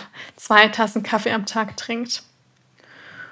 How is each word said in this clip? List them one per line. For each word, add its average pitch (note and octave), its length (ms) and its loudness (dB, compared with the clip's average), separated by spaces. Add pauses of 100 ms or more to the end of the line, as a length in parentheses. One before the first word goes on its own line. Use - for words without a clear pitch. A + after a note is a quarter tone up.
(120)
<laughs> - 240 -20
zwei G#3+ 320 6
Tassen G#3+ 340 -2
Kaffee G#3+ 300 -2
am A3 140 -2
Tag G#3+ 320 -4
trinkt. A#3+ 460 -8 (1080)